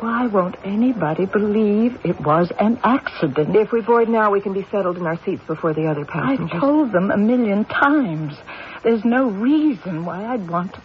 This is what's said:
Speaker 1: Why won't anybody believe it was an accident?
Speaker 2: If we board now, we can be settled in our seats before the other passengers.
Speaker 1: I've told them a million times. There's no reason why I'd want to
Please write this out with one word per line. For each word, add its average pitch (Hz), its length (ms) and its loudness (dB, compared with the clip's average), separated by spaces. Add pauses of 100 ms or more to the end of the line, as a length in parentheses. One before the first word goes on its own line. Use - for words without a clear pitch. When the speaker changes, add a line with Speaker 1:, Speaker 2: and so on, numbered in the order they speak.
Speaker 1:
Why 233 260 -2
won't 190 380 0
anybody 196 600 0
believe 214 760 0
it 175 160 -2
was 160 380 2
an 220 240 2
accident? 160 720 0
Speaker 2:
If 214 160 2
we 233 120 0
board 233 260 4
now, 214 240 4
we 196 80 2
can 202 120 -4
be 190 180 -4
settled 185 280 -2
in 175 80 -4
our 165 180 -2
seats 185 220 -4
before 160 260 -2
the 156 140 -2
other 147 180 -2
passengers. 202 480 -2
Speaker 1:
I've 175 80 -4
told 285 320 2
them 190 200 2
a - 40 0
million 214 480 2
times. 180 720 0 (480)
There's 226 220 0
no 247 240 2
reason 220 760 0
why 180 220 -8
I'd 220 240 -6
want 175 240 -4
to - 100 -18